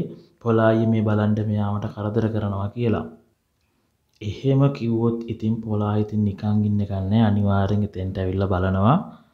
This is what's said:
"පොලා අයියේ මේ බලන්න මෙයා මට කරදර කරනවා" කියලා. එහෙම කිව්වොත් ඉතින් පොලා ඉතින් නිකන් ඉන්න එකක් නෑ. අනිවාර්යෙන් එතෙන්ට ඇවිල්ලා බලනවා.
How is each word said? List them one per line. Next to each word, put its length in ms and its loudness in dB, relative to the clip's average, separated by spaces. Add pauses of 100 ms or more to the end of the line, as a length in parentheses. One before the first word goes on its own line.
(380)
"පොලා 320 2
අයියේ 240 2
මේ 140 2
බලන්න 380 2
මෙයා 280 0
මට 200 -6
කරදර 360 -2
කරනවා" 400 -4
කියලා. 380 -2 (1120)
එහෙම 480 0
කිව්වොත් 560 0
ඉතින් 320 -4
පොලා 380 -2
ඉතින් 280 0
නිකන් 400 0
ඉන්න 180 0
එකක් 200 -4
නෑ. 220 2
අනිවාර්යෙන් 600 2
එතෙන්ට 340 -6
ඇවිල්ලා 340 0
බලනවා. 460 2 (360)